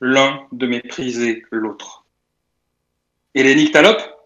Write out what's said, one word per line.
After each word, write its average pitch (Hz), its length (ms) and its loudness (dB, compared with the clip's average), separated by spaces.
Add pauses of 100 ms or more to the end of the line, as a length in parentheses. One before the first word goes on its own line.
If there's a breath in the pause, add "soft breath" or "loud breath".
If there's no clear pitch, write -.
l'un 135 500 0
de 123 160 -6
mépriser 117 840 -4
l'autre. 110 540 -8 (1300)
Et 131 80 -4
les 135 120 2
nyctalopes, 151 480 4 (240)